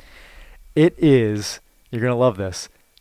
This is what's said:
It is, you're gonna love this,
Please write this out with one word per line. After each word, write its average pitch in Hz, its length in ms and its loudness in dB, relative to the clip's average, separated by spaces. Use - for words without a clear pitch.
It 160 220 2
is, 113 600 0
you're 117 120 -6
gonna 123 120 -2
love 120 220 0
this, 95 320 -10